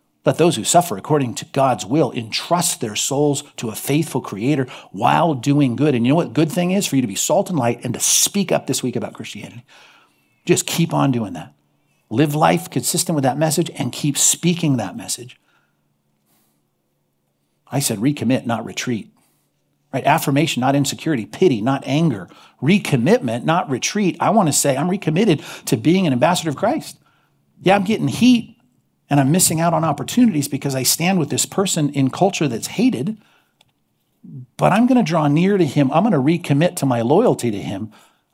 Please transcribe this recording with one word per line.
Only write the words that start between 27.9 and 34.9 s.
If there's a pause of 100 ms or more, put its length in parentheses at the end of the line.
heat (500)
and
I'm
missing
out
on
opportunities
because
I
stand
with
this
person
in
culture
that's
hated, (1400)
but
I'm
gonna